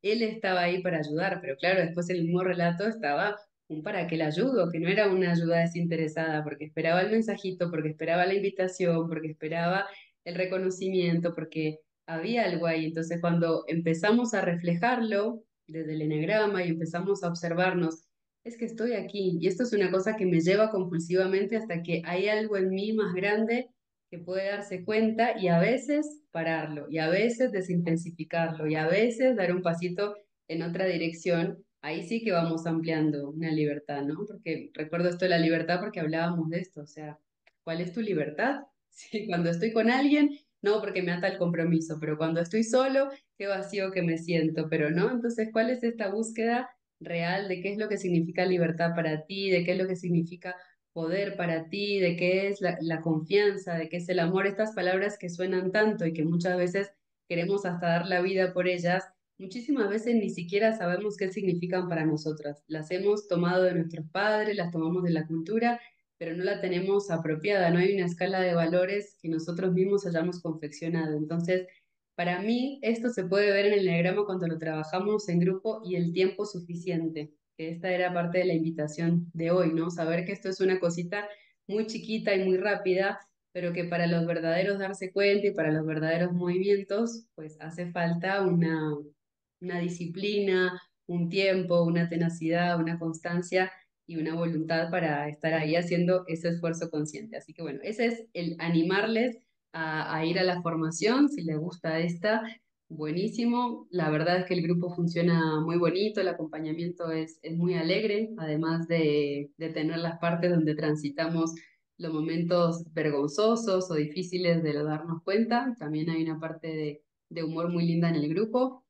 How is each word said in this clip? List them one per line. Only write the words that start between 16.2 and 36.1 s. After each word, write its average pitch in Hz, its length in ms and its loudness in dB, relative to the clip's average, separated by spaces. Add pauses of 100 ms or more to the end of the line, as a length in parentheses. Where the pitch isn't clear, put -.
y 175 60 0
empezamos 175 540 -2
a 170 60 0
observarnos, 170 720 0 (400)
"Es 233 140 -12
que 233 80 -4
estoy 226 280 -4
aquí", 190 460 -2
y 175 80 0
esto 196 160 0
es 233 100 0
una 185 180 2
cosa 190 260 2
que 190 80 0
me 170 160 4
lleva 208 300 4
compulsivamente 190 840 0
hasta 170 260 -4
que 170 220 -2
hay 180 220 -2
algo 214 300 0
en 190 140 2
mí 202 220 -2
más 196 200 0
grande 220 560 0 (420)
que 170 80 -12
puede 190 300 -4
darse 202 340 -6
cuenta 220 560 2
y 180 80 2
a 170 120 6
veces 269 640 0 (100)
pararlo, 156 580 -4
y 160 100 -2
a 160 100 2
veces 226 420 2
desintensificarlo, 165 1160 -2
y 156 80 0
a 156 120 0
veces 226 500 4
dar 180 180 2
un 180 60 -2
pasito 175 540 -2 (340)
en 165 140 -4
otra 175 220 -2
dirección, 170 800 0 (180)
ahí 156 220 -6
sí 226 200 -4
que 214 100 0
vamos 165 340 0
ampliando 156 640 0
una 160 220 -4
libertad, 147 520 -2
¿no? 156 240 -4
Porque - 460 -8
recuerdo 170 360 -2
esto 175 160 -2
de 175 40 2
la 170 100 4
libertad 165 400 2
porque 202 220 -6
hablábamos 160 480 0